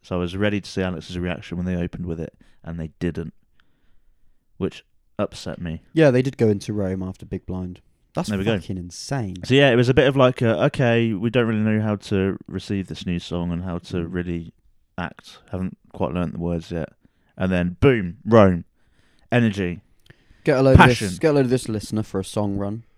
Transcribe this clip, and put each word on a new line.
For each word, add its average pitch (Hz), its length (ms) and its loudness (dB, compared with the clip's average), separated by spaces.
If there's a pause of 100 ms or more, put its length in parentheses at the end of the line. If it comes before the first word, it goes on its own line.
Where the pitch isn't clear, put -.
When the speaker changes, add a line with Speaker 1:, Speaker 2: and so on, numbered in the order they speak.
Speaker 1:
So - 160 -10
I - 40 -2
was 90 160 -6
ready 101 240 0
to - 100 -16
see - 100 -6
Alex's 92 380 -6
reaction 87 400 -6
when 90 80 -4
they 90 100 -2
opened 87 300 -6
with 82 140 -6
it, 80 120 -10 (300)
and 82 160 -12
they 80 220 -10
didn't, 85 340 -6 (1200)
which - 280 -8 (340)
upset - 420 -8
me. 85 220 -10 (100)
Speaker 2:
Yeah, 156 200 6
they 127 100 4
did 131 140 -4
go 117 120 2
into 104 240 -2
Rome 95 300 -4
after 92 240 -10
Big 92 180 -10
Blind. 90 360 -10 (340)
That's 92 140 -4
Speaker 1:
There 101 100 -2
we 95 60 -4
go. 107 140 0
Speaker 2:
fucking 92 200 -8
insane. 92 560 -8 (100)
Speaker 1:
So 127 100 2
yeah, 139 180 8
it 117 40 6
was 120 120 6
a 131 60 4
bit 135 120 6
of, 135 100 2
like, 127 260 4
a, 110 240 2
"Okay, 117 460 2
we 104 160 -2
don't 117 200 2
really 110 120 0
know 107 200 2
how 107 160 -2
to 95 500 -2
receive 95 400 -6
this - 180 -12
new 87 140 -2
song 87 340 -6
and 85 120 -6
how 87 140 -6
to - 180 -8
Speaker 2:
Mm. 85 160 -4
Speaker 1:
really 87 400 -6 (440)
act. - 420 -12 (120)
Haven't 92 260 -6 (160)
quite 78 220 -4
learnt 87 180 -4
the - 60 -10
words 85 320 -6
yet." 82 200 -6 (460)
And 92 160 -2
then 87 280 -2
boom, 110 440 2
Rome, 98 400 6 (680)
energy, 101 500 0 (640)
Speaker 2:
Get 143 140 2
a 131 40 4
load 135 140 8
Speaker 1:
passion. 123 300 8
Speaker 2:
of 95 60 -2
this, 87 60 -8
get 160 120 2
a 147 40 2
load 139 100 4
of 120 60 -2
this 123 180 -2
listener 107 340 -4
for 98 180 -6
a 95 40 -4
song 104 320 -4
run. 101 280 -8 (140)